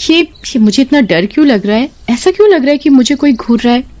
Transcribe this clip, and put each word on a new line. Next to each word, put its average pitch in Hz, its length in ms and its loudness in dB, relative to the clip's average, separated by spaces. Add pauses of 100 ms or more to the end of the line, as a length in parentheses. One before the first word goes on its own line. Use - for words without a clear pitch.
ये, 320 120 2
ये - 380 -6
मुझे 214 220 0
इतना 277 200 0
डर 185 240 0
क्यों 302 220 0
लग 220 180 0
रहा 208 120 -2
है? 262 140 -4 (180)
ऐसा 240 220 -2
क्यों 415 180 2
लग 359 120 2
रहा 262 100 0
है 294 60 0
कि 285 120 -2
मुझे 269 260 2
कोई 285 180 0
घूर 233 260 -2
रहा 240 140 0
है? 254 260 -6